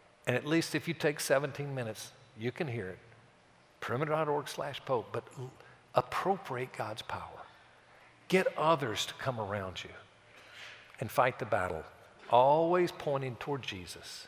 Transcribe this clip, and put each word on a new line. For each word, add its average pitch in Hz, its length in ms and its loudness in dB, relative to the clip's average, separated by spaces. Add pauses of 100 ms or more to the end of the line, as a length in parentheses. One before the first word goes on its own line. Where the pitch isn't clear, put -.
(280)
And 123 80 4
at 127 100 0
least 160 300 2
if 151 120 -2
you 165 60 0
take 147 280 0
seventeen 139 520 0
minutes, 117 380 -6 (260)
you 117 140 -2
can 170 160 -4
hear 113 220 -4
it. 90 100 -12 (800)
Perimeter 147 320 -2
dot 156 160 2
org 147 220 -2
slash - 340 -6
Pope, 120 300 0
but 120 100 -4 (140)
l-, 131 120 -10 (460)
appropriate 156 760 0
God's 107 280 -6
power. - 440 -10 (800)
Get 185 200 4 (100)
others 143 480 4
to - 80 -8
come 123 260 -4
around 98 440 -4
you - 80 -14 (1080)
and 113 100 -4
fight 123 300 4
the 120 60 -6
battle, 90 380 0 (460)
always 165 600 6
pointing 135 460 -4
toward 139 240 -4
Jesus. - 680 -12